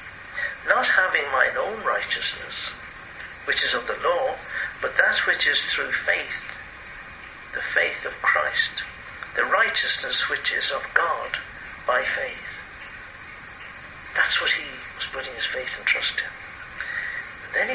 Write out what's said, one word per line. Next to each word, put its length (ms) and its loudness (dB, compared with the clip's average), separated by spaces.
not 200 6
having 440 4
mine 260 4
own 260 0
righteousness, 880 0
which 180 4
is 120 4
of 100 0
the 160 -2
law, 320 4
but 160 0
that 300 4
which 180 4
is 160 4
through 300 0
faith, 640 -2
the 80 -4
faith 440 0
of 160 -6
Christ, 600 2
the 100 4
righteousness 840 4
which 240 2
is 180 4
of 220 -2
God 440 2
by 160 4
faith." 600 -4
That's 260 4
what 100 4
he 140 2
was 120 -4
putting 280 -6
his 100 -2
faith 320 -4
and 80 -4
trust 360 2
in. 40 -2
And 80 -8
then 220 2